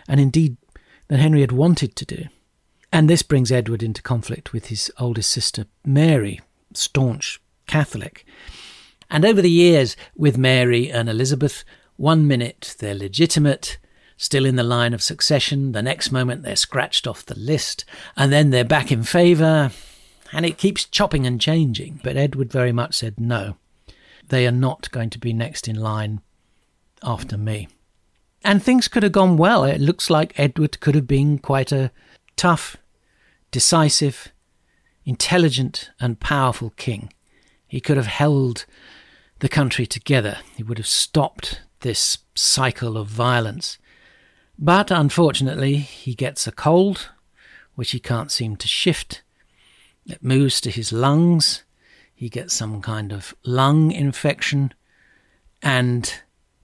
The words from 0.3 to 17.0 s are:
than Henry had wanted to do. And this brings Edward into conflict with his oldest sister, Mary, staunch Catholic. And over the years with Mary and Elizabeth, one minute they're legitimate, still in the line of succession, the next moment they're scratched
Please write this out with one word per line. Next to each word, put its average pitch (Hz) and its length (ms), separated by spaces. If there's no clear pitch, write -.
than 135 140
Henry 151 220
had 123 100
wanted 143 440
to - 80
do. - 200
And 156 180
this 170 140
brings 131 300
Edward 113 300
into 110 200
conflict 113 500
with 113 140
his - 320
oldest 117 320
sister, - 360
Mary, 143 560
staunch - 680
Catholic. - 580
And 156 140
over 208 180
the 175 80
years 170 440
with 135 220
Mary 127 520
and 117 180
Elizabeth, 131 560
one 151 300
minute 120 520
they're 104 160
legitimate, 139 840
still 135 300
in 127 100
the 123 60
line 120 320
of 110 80
succession, 139 720
the 107 100
next 135 280
moment 127 320
they're - 140
scratched - 500